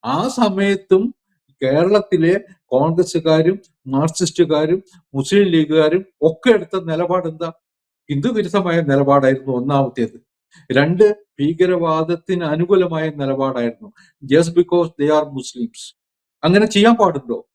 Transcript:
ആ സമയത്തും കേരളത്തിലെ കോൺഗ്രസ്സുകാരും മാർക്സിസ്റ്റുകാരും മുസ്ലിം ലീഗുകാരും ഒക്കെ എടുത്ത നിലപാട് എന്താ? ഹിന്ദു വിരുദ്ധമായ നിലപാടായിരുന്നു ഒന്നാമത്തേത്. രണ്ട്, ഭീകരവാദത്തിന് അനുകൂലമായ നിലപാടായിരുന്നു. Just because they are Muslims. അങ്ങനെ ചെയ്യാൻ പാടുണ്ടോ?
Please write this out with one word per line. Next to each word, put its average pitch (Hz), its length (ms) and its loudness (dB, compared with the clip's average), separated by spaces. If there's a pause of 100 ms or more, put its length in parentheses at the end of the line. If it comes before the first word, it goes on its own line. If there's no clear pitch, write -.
ആ 135 240 -4
സമയത്തും 196 840 0 (480)
കേരളത്തിലെ 175 760 2 (260)
കോൺഗ്രസ്സുകാരും 160 920 0 (260)
മാർക്സിസ്റ്റുകാരും 156 960 -2 (320)
മുസ്ലിം 165 280 0
ലീഗുകാരും 160 640 2 (180)
ഒക്കെ - 280 0
എടുത്ത 190 340 -4
നിലപാട് 170 440 -4
എന്താ? 160 240 -10 (580)
ഹിന്ദു 143 180 -2
വിരുദ്ധമായ 185 520 -2
നിലപാടായിരുന്നു 135 720 2
ഒന്നാമത്തേത്. 127 680 -2 (520)
രണ്ട്, 180 540 2 (140)
ഭീകരവാദത്തിന് 170 1040 -2
അനുകൂലമായ 160 680 0
നിലപാടായിരുന്നു. 135 840 -4 (420)
Just 165 140 4
because 175 380 0
they 147 240 -2
are 151 140 2
Muslims. 127 760 -12 (460)
അങ്ങനെ 196 220 4
ചെയ്യാൻ 214 280 4
പാടുണ്ടോ? 151 600 -2